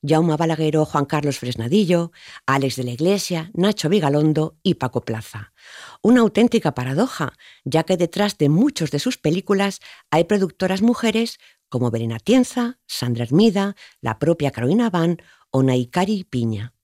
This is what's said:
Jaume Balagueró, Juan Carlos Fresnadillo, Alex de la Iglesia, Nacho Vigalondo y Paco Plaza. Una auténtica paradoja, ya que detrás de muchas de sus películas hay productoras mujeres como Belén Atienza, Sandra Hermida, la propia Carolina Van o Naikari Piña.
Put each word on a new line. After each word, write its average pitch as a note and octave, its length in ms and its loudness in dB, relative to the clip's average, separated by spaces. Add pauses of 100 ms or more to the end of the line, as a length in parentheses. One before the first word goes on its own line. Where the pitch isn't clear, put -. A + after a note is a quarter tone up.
Jaume D#3 300 2
Balagueró, D#3 500 0
Juan D3 200 -2
Carlos D3 340 -4
Fresnadillo, E3+ 720 0 (340)
Alex C3+ 300 0
de B2+ 80 -6
la B2 80 -6
Iglesia, E3 640 -2
Nacho F#3 340 0
Vigalondo D#3 720 0
y F#3 140 0
Paco B2+ 260 -4
Plaza. A2 520 -10 (500)
Una A#3+ 180 6
auténtica A3 540 2
paradoja, C#3 580 -4 (300)
ya D3+ 200 0
que F#3 140 0
detrás F#3+ 400 -2
de C#3+ 120 2
muchas F3 420 0
de D3 80 -2
sus B3 180 -4
películas G3 640 -2 (320)
hay E3+ 140 4
productoras F#3+ 580 -2
mujeres A#3 560 0 (280)
como B2 220 -2
Belén A2+ 220 -4
Atienza, A#3+ 760 0
Sandra A#2+ 380 -4
Hermida, G3 520 2 (260)
la A2+ 180 -4
propia D3+ 320 0
Carolina F#3+ 400 0
Van E3+ 260 0 (320)
o C3 140 2
Naikari F3 640 0
Piña. A2+ 480 -6 (100)